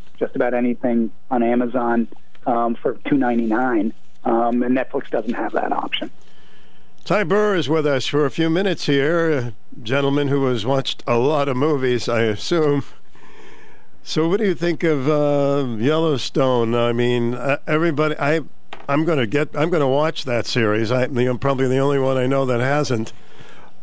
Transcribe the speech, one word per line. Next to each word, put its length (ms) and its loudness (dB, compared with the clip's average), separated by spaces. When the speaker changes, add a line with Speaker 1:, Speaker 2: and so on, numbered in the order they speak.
Speaker 1:
just 160 -2
about 200 0
anything 580 0
on 140 2
Amazon, 640 0
um, 280 0
for 200 -2
two 80 2
ninety-nine, 760 2
um, 400 2
and 120 2
Netflix 340 -2
doesn't 240 -2
have 180 -4
that 180 -2
option. 400 -2
Speaker 2:
Ty 200 2
Burr 300 2
is 140 0
with 180 2
us 200 2
for 200 2
a 40 0
few 200 0
minutes 360 0
here, 440 2
a 220 0
gentleman 460 2
who 180 2
has 200 0
watched 400 0
a 100 2
lot 320 2
of 80 0
movies, 520 0
I 140 2
assume. 600 2
So 260 0
what 120 2
do 60 2
you 80 2
think 280 -2
of, 260 2
uh, 680 2
Yellowstone? 960 2
I 180 2
mean, 420 2
uh, 320 -2
everybody, 520 0
I, 220 0
I'm 180 2
gonna 200 2
get, 280 0
I'm 160 0
gonna 180 2
watch 360 0
that 220 -2
series. 440 2
I, 140 2
I'm 340 0
probably 300 0
the 100 2
only 200 2
one 200 2
I 80 2
know 180 2
that 160 0
hasn't. 520 0